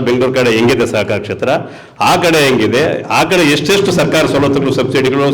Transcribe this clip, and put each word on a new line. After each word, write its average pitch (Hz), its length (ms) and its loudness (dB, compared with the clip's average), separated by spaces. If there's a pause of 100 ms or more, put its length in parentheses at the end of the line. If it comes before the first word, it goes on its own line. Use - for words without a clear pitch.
ಬೆಂಗಳೂರು 127 300 0
ಕಡೆ 123 180 2
ಹೆಂಗಿದೆ 120 380 2
ಸಹಕಾರ 104 320 -2
ಕ್ಷೇತ್ರ, 123 240 -4 (600)
ಆ 175 40 4 (100)
ಕಡೆ 160 220 2
ಹೆಂಗಿದೆ, 117 360 0 (360)
ಆ - 20 2 (100)
ಕಡೆ 180 140 2 (120)
ಎಷ್ಟೆಷ್ಟು 196 440 0
ಸರ್ಕಾರ 160 320 0
ಸವಲತ್ತುಗಳು, 135 480 0
ಸಬ್ಸಿಡಿಗಳು, 139 540 0